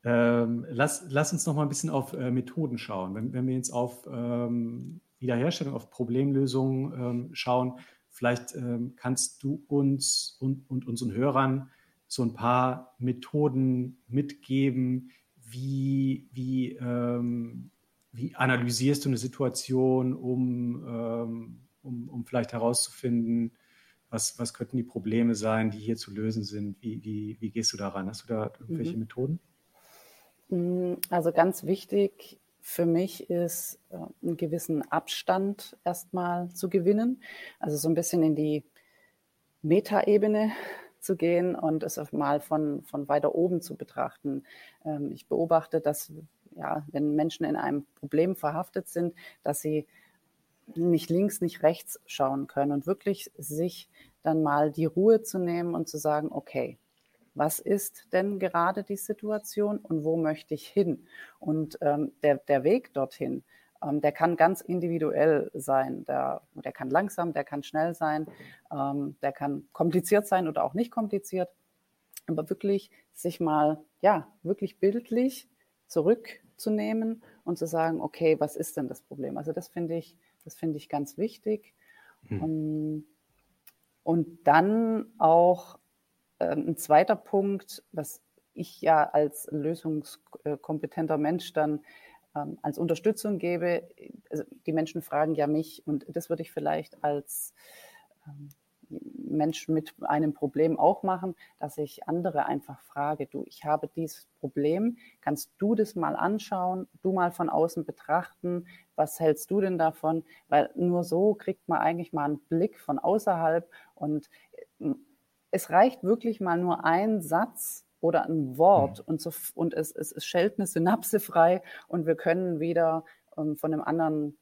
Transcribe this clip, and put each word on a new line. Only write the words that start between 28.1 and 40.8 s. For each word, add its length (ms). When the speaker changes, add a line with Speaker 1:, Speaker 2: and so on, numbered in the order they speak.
Speaker 1:
du 100
da 260
irgendwelche 380
Speaker 2:
Mhm. 0
Speaker 1:
Methoden? 420
Speaker 2:
Mm, 440
also 220
ganz 340
wichtig 760
für 240
mich 440
ist, 500
äh, 80
einen 140
gewissen 440
Abstand 920
erstmal 680
zu 200
gewinnen. 520
Also 180
so 120
ein 60
bisschen 280
in 120
die 280
Metaebene 880